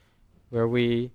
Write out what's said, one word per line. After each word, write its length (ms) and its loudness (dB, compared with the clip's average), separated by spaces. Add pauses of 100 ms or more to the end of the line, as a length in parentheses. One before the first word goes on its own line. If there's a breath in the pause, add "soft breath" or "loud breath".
(520)
where 180 0
we 460 0